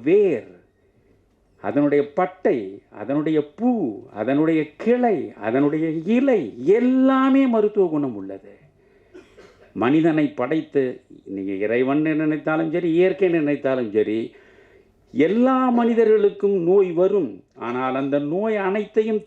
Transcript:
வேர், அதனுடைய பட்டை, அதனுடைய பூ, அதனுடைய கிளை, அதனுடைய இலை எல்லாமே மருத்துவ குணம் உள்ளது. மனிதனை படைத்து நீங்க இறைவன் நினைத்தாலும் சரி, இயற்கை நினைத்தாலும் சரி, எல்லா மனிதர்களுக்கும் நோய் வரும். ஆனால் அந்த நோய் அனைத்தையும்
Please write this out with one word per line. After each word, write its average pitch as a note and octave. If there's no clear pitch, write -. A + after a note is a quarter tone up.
வேர், D#3+
அதனுடைய C#3+
பட்டை, C3+
அதனுடைய D3
பூ, G#3
அதனுடைய D3
கிளை, A3
அதனுடைய C#3+
இலை G3
எல்லாமே C4
மருத்துவ G#3
குணம் C#3+
உள்ளது. F#2+
மனிதனை D3+
படைத்து C3+
நீங்க G2
இறைவன் A#2+
நினைத்தாலும் D#3
சரி, E3+
இயற்கை F#3
நினைத்தாலும் C#3
சரி, G#2+
எல்லா B3
மனிதர்களுக்கும் G#3+
நோய் F#3
வரும். E3+
ஆனால் B2+
அந்த C#3
நோய் F#3+
அனைத்தையும் G#3